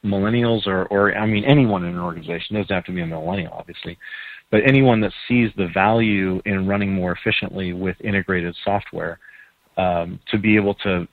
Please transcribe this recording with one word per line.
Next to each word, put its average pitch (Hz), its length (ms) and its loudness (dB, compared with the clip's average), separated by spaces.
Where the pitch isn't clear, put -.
millennials 107 600 0
or, 95 180 0
or, 101 320 2
I 107 80 -2
mean, 107 180 0
anyone 120 400 4
in 87 120 -6
an 87 40 -6
organization. 85 560 -8
It 104 60 0
doesn't 95 140 -2
have 87 100 -4
to 92 80 -10
be 90 80 -4
a 85 40 -4
millennial, 82 460 -6
obviously, - 460 -14
but 107 140 6
anyone 131 360 6
that 98 100 0
sees 120 300 2
the 95 160 -2
value 98 720 2
in 95 220 -2
running 98 260 0
more 90 180 -2
efficiently 95 640 -4
with 92 260 -4
integrated 92 640 -2
software, 87 560 -4
um, 90 440 -2
to 113 60 0
be 107 180 4
able 101 200 2
to 90 380 -2